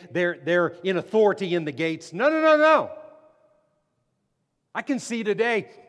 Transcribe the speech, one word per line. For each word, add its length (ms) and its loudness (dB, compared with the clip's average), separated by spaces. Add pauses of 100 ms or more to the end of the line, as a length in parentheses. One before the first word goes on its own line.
(120)
they're, 320 -2
they're 240 2 (160)
in 140 -2
authority 560 0
in 100 -2
the 80 -6
gates. 400 -6
No, 160 0
no, 120 0
no, 160 4
no. 340 4 (1800)
I 100 -8
can 180 -6
see 240 -6
today, 440 -2 (200)